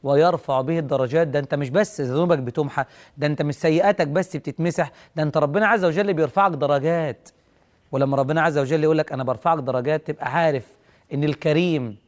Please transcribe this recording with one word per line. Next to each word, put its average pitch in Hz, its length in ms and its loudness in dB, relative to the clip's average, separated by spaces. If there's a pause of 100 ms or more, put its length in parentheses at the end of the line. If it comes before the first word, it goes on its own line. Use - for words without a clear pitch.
"ويرفع 143 580 2
به 160 180 -2
الدرجات"، 143 480 0
ده 143 120 -2
انت 143 160 -4
مش 143 140 -4
بس 185 320 -2
ذنوبك 151 380 0
بتمحى، 135 460 -4 (320)
ده 147 100 -2
انت 147 140 -2
مش 147 140 -2
سيئاتك 170 520 2
بس 170 280 -2
بتتمسح، 160 560 -4 (240)
ده 156 80 -2
انت 151 140 0
ربنا 156 300 2
عز 202 180 2
وجل 190 280 2
بيرفعك 170 380 2
درجات. 147 800 -2 (600)
ولما 139 260 0
ربنا 143 240 2
عز 156 160 2
وجل 147 260 0
يقول 156 140 4
لك: 156 140 -2
"أنا 135 120 -6
برفعك 131 340 0
درجات"، 135 500 -2
تبقى 135 260 -8
عارف 151 320 0 (480)
إن 143 100 -2
الكريم 151 720 -2 (100)